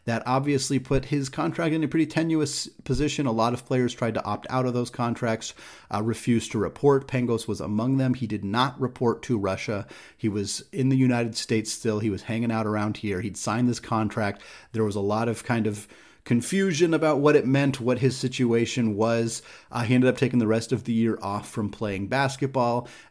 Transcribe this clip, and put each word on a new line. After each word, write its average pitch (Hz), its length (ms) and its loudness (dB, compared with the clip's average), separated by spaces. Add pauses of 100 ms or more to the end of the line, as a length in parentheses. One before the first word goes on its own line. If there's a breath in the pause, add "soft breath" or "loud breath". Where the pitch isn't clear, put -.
That 117 220 0
obviously 139 500 2
put 135 280 0
his 143 220 -2
contract 160 460 -2
in 160 100 0
a 147 40 0
pretty 160 180 2
tenuous 156 600 0
position. 143 580 -2
A 120 60 2
lot 113 240 2
of - 100 -8
players 123 300 0
tried 117 180 -2
to 110 100 -2
opt 104 280 -6
out 127 160 0
of 120 80 -2
those 120 160 -2
contracts, 117 640 -2 (360 loud breath)
uh, 104 120 -2
refused 113 480 0
to - 80 -2
report. 135 480 2
Pangos 120 400 -2
was 101 140 -4
among 110 360 0
them. 131 160 2
He 123 140 -4
did 104 180 -4
not 127 340 0
report 123 440 0
to 117 160 0
Russia. 98 480 -4 (280 loud breath)
He 113 140 -2
was 101 420 -4
in 131 180 0
the 135 80 4
United 120 380 2
States 113 360 -2
still. 107 260 -2
He 107 140 0
was 95 100 -4
hanging 117 300 -2
out 110 160 0
around 107 300 -2
here. 98 240 -4
He'd 101 160 -6
signed 117 300 0
this 120 120 0
contract. 110 640 -2 (280 loud breath)
There 110 140 0
was 101 100 -2
a 101 60 -4
lot 107 260 0
of 113 160 -4
kind 117 220 0
of 104 220 -4 (360 loud breath)
confusion 165 720 2
about 151 260 2
what 147 160 6
it 120 120 4
meant, 135 340 2
what 120 160 2
his 127 180 2
situation 117 800 2
was. 113 460 0 (300 loud breath)
Uh, 117 100 -4
he 117 140 2
ended 127 120 6
up 123 80 4
taking 123 220 2
the 117 80 4
rest 110 260 2
of 113 120 -2
the 117 100 -2
year 113 260 2
off 101 300 -6
from 107 180 -4
playing 101 380 -4
basketball. 127 840 0 (240 loud breath)